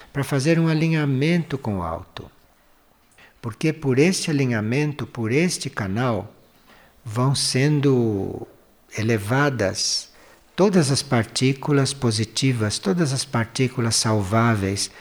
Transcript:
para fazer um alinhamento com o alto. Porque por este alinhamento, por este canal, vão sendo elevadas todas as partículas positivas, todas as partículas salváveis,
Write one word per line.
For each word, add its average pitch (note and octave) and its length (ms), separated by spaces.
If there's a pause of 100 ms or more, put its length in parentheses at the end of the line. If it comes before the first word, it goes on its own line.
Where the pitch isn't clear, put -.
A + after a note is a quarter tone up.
(120)
para C#3 120
fazer D3+ 340
um E3 80
alinhamento D#3 880
com G2+ 220
o F2 60
alto. E2 440 (1120)
Porque D3 320
por C#3 240
este E3 360
alinhamento, B2+ 720
por A2 240
este D#3+ 400
canal, G#2+ 640 (720)
vão B2 320
sendo B2+ 1120 (500)
elevadas A2 1120 (460)
todas F3+ 340
as C3+ 140
partículas C3 920
positivas, A2 840
todas F3 320
as B2+ 120
partículas A#2 720
salváveis, G#2+ 960 (100)